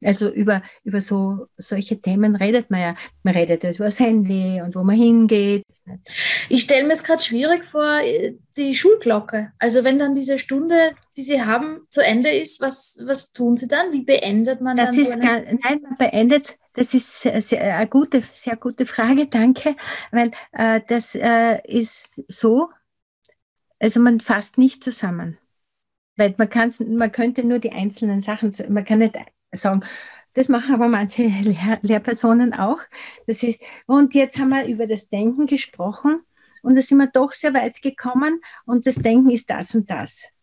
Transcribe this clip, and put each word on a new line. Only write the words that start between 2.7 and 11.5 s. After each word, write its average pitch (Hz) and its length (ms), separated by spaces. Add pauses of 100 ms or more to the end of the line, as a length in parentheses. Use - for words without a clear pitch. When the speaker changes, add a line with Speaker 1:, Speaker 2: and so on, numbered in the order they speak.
Speaker 1:
ja. 175 160 (280)
Man 185 120
redet 170 300
über 180 200
das 208 140
Handy 190 600
und 175 140
wo 185 80
man 196 120
hingeht. 220 680 (840)
Speaker 2:
Ich 254 140
stell 277 240
mir 311 80
es 311 100
grad 320 180
schwierig 302 440
vor, 302 340
äh, 202 360 (200)
die 277 180
Schulglocke. 220 840
Also 233 240
wenn 262 160
dann 277 160
diese 269 220
Stunde, 320 580 (220)
die 269 60
sie 262 200
haben, 269 460